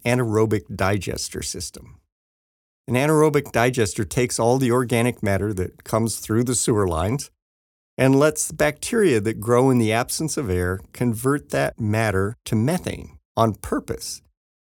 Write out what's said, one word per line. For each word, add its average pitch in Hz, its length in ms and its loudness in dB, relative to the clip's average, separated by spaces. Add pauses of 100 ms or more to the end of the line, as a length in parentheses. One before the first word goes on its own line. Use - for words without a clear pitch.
anaerobic 110 720 0
digester - 640 -4
system. - 600 -12 (880)
An 120 60 0
anaerobic 151 580 2
digester 120 500 2
takes - 340 -2
all 120 200 2
the 131 140 2
organic 120 520 0
matter 101 300 0
that - 320 -8
comes 113 340 -2
through 113 240 0
the 123 120 -2
sewer 104 340 0
lines 92 420 -2 (640)
and 135 220 4
lets 151 300 2
the - 40 -12
bacteria 151 680 0
that 113 180 -4
grow 120 300 4
in 127 80 4
the 110 160 2
absence 135 420 -2
of 135 140 -4
air 90 320 0 (100)
convert 127 600 -2
that 139 280 -2
matter 104 640 0
to - 120 -4
methane 127 640 -2 (200)
on 113 160 4
purpose. - 680 -8 (540)